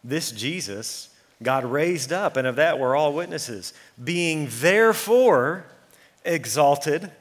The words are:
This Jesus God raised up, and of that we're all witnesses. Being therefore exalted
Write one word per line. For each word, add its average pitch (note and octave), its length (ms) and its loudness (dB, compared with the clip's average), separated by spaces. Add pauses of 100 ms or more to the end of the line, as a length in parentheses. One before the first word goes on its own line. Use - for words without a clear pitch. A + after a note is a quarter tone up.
This C#3+ 280 -6
Jesus A2+ 760 -8 (320)
God B2+ 240 0
raised D3 480 -2
up, F#3 240 -2
and C3 100 0
of B2 80 -2
that D3+ 240 2
we're C3 160 0
all D3 160 2
witnesses. D3 640 -8 (280)
Being D#3+ 480 -2
therefore F#3+ 1160 4 (580)
exalted D3 960 0